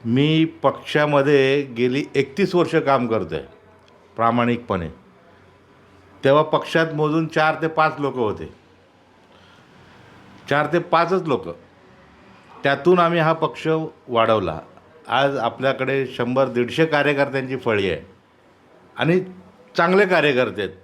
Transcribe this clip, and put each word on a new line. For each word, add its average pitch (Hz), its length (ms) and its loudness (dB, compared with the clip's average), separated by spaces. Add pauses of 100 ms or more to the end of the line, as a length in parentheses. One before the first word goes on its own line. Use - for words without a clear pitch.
मी 147 400 2
पक्षामध्ये 143 1160 2
गेली 123 420 -2 (100)
एकतीस 143 400 0
वर्ष 170 200 2
काम 135 320 2
करतोय 90 360 -4 (760)
प्रामाणिकपणे. 117 720 -2 (1400)
तेव्हा 143 180 6
पक्षात 160 520 0
मोजून 156 320 0
चार 156 360 0
ते 160 40 -2
पाच 156 320 0
लोक 139 180 -4
होते, 90 360 -4 (2000)
चार 143 220 2
ते 175 60 0
पाचच 170 440 0
लोक. 143 240 -2 (1160)
त्यातून 139 360 2
आम्ही 170 220 2
हा 160 120 2
पक्ष 160 360 -4 (400)
वाढवला. 110 520 2 (480)
आज 139 280 0
आपल्याकडे 131 680 -2
शंभर 127 420 -2
दीडशे 120 380 0
कार्यकर्त्यांची 139 680 -2
फळी 104 340 0
आहे 80 100 -4 (960)
आणि 165 240 0 (560)
चांगले 185 300 4
कार्यकर्ते 127 560 0
आहेत. 95 220 -8